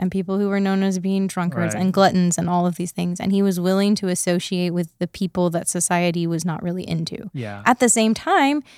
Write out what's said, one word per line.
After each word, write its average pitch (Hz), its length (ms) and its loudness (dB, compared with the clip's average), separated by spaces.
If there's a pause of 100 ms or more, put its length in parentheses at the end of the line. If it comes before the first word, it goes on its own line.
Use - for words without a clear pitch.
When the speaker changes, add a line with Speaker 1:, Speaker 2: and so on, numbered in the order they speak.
Speaker 1:
and 185 100 0
people 190 300 -2
who 202 80 0
were 202 100 0
known 190 240 2
as 190 160 0
being 190 300 0
drunkards 175 460 -2
Speaker 2:
Right. - 100 -4
Speaker 1:
and 185 80 2
gluttons 180 440 4
and 175 140 -2
all 175 160 2
of 175 80 -2
these 170 160 -6
things. 175 300 -4
And 190 100 -2
he 196 120 2
was 190 180 2
willing 196 360 2
to 190 120 -2
associate 180 640 0
with 175 240 -4
the 180 80 -4
people 180 440 -2
that 165 180 -4
society 175 580 0
was 165 180 -2
not 165 200 -4
really 175 240 -6
into. 165 440 -6
Speaker 2:
Yeah. 104 320 -8
Speaker 1:
At 247 140 4
the 247 100 4
same 220 240 2
time, 294 520 0 (140)